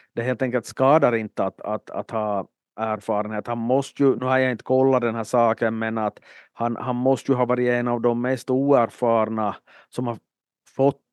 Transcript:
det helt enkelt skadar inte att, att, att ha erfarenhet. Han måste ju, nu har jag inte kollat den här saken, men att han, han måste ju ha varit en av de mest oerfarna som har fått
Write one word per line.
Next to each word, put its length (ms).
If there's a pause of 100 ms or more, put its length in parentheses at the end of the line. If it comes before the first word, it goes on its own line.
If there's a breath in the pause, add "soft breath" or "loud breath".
(160 soft breath)
det 60
helt 200
enkelt 240
skadar 500
inte 280
att, 180
att, 280
att 220
ha 360 (320)
erfarenhet. 680
Han 100
måste 460
ju, 120
nu 100
har 120
jag 140
inte 120
kollat 380
den 140
här 80
saken, 560
men 180
att 220 (340 loud breath)
han, 220
han 200
måste 360
ju 60
ha 80
varit 240
en 180
av 140
de 200
mest 280
oerfarna 1080 (340 soft breath)
som 180
har 100 (580)
fått 260 (120)